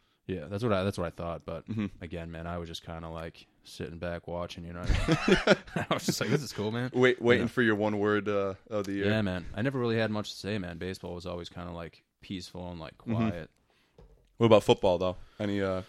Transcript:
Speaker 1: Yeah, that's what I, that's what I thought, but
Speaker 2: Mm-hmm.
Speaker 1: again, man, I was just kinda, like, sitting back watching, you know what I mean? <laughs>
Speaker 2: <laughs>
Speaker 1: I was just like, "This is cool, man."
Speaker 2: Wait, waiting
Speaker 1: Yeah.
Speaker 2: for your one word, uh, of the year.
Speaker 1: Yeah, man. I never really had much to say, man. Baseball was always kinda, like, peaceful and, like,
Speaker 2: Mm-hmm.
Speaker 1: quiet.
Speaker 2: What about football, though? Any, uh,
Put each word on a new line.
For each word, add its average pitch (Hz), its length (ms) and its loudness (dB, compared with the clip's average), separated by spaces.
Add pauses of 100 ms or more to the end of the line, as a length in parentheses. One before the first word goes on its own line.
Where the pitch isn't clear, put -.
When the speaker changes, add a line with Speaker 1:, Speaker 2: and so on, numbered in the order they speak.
(280)
Speaker 1:
Yeah, 85 200 -6
that's 101 160 -4
what 117 80 2
I, 92 120 2
that's 98 160 0
what 85 80 -2
I - 20 -4
thought, 82 340 -8
but 82 240 -10
Speaker 2:
Mm-hmm. 107 200 -4 (140)
Speaker 1:
again, 82 300 -8
man, 82 140 -10
I 87 140 -6
was 85 100 -8
just - 160 -12
kinda, 82 240 -10
like, 82 380 -12 (160)
sitting 82 340 -10
back 85 300 -6
watching, 87 360 -6
you 85 100 -10
know 87 80 -10
what - 100 0
I - 360 2 (200)
mean? 202 100 8 (100)
<laughs> - 180 -4
Speaker 2:
<laughs> - 40 -8
Speaker 1:
I 170 40 0
was - 120 -2
just - 160 -2
like, 110 80 0
"This 143 140 2
is - 100 -10
cool, 107 180 -2
man." 123 220 -4
Speaker 2:
Wait, 127 260 6
waiting 117 280 6
Speaker 1:
Yeah. - 40 -4
Speaker 2:
for 127 120 2
your 110 120 6
one 104 220 2
word, 104 320 2
uh, 98 240 0 (160)
of 104 160 -2
the 98 80 -4
year. 98 160 0
Speaker 1:
Yeah, 110 140 4
man. 90 220 -2 (100)
I 104 80 -2
never 135 160 -2
really 117 180 2
had 110 140 2
much 107 200 -4
to - 60 -14
say, 101 220 -4
man. 87 180 -6
Baseball 90 380 -6
was 87 100 -10
always 87 240 -8
kinda, 87 220 -10
like, 85 320 -12 (180)
peaceful 90 480 -10
and, 87 100 -10
like, 78 200 -12
Speaker 2:
Mm-hmm. 113 160 -4
Speaker 1:
quiet. 95 340 -2 (880)
Speaker 2:
What 117 80 6
about 110 180 10
football, 95 360 4
though? 90 180 0 (220)
Any, 101 220 0
uh, 95 280 0